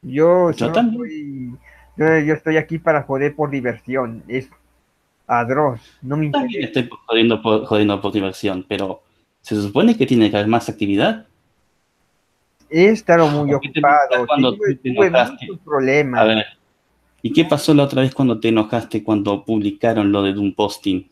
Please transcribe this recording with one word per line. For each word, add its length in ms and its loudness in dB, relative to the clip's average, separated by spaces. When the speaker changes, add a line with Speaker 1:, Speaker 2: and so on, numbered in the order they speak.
Speaker 1:
Yo 500 2
Speaker 2:
Yo 60 -4
Speaker 1:
solo 140 -2
Speaker 2:
también. 260 0
Speaker 1:
soy, 540 -10
yo, 220 2
yo 140 -2
estoy 240 -2
aquí 220 -4
para 240 0
joder 320 -2
por 160 -4
diversión. 760 -6
Es 220 -8
a 180 0
Dross, 340 -2
no 160 -6
me 100 -2
Speaker 2:
Yo 40 -4
también 320 -4
Speaker 1:
interesa. 160 -4
Speaker 2:
estoy 100 -2
por 160 -20
jodiendo 360 2
por, 240 0
jodiendo 360 0
por 100 -6
diversión, 560 -4
pero 360 -8
se 140 -6
supone 400 2
que 120 0
tiene 240 4
que 60 0
haber 100 0
más 220 0
actividad. 580 -2
Speaker 1:
He 160 4
estado 420 4
muy 240 0
Speaker 2:
¿Por 100 0
qué 80 -10
te 100 -4
Speaker 1:
ocupado, 180 6
Speaker 2:
enojas 160 2
cuando 280 2
Speaker 1:
tuve, 200 -2
Speaker 2:
tú 80 -20
te 100 -2
Speaker 1:
tuve 140 4
Speaker 2:
enojaste? 400 0
Speaker 1:
muchos 160 -14
problemas. 580 0
Speaker 2:
A 20 6
ver, 220 2
¿y 120 -4
qué 120 4
pasó 300 0
la 80 6
otra 180 0
vez 140 0
cuando 240 0
te 100 -2
enojaste 540 -2
cuando 420 -2
publicaron 680 0
lo 120 0
de 100 -2
Doom 200 -4
Posting? 580 -4